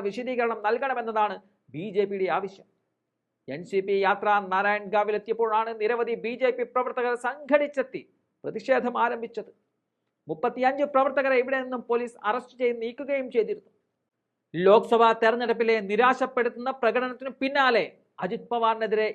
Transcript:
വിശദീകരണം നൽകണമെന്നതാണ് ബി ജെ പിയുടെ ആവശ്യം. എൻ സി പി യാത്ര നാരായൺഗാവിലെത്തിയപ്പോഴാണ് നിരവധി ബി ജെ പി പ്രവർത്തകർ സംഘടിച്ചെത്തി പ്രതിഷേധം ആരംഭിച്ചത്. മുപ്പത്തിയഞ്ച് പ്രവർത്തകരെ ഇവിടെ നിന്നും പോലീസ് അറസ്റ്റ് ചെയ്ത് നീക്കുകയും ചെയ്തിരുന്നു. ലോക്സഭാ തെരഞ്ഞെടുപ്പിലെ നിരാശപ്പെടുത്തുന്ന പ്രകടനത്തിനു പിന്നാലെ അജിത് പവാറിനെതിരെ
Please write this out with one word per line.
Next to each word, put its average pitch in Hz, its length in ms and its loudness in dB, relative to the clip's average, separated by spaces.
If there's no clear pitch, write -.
വിശദീകരണം 233 580 -4
നൽകണമെന്നതാണ് 226 680 0
ബി 165 120 -8
ജെ 202 140 2
പിയുടെ 190 260 -2
ആവശ്യം. 190 300 -8
എൻ 147 200 -10
സി 196 180 -2
പി 202 80 0
യാത്ര 202 220 2
നാരായൺഗാവിലെത്തിയപ്പോഴാണ് 208 1200 0
നിരവധി 233 340 0
ബി 233 80 -4
ജെ 254 140 4
പി 247 160 -4
പ്രവർത്തകർ 247 420 -2
സംഘടിച്ചെത്തി 277 760 0
പ്രതിഷേധം 233 500 -2
ആരംഭിച്ചത്. 233 460 -6
മുപ്പത്തിയഞ്ച് 254 640 0
പ്രവർത്തകരെ 269 500 2
ഇവിടെ 262 200 -2
നിന്നും 254 260 -6
പോലീസ് 240 280 -2
അറസ്റ്റ് 240 320 -4
ചെയ്ത് 240 220 2
നീക്കുകയും 254 520 -4
ചെയ്തിരുന്നു. - 360 -2
ലോക്സഭാ 214 540 6
തെരഞ്ഞെടുപ്പിലെ 226 540 2
നിരാശപ്പെടുത്തുന്ന 240 800 0
പ്രകടനത്തിനു 247 500 -2
പിന്നാലെ 262 440 2
അജിത് 226 260 -8
പവാറിനെതിരെ 220 640 0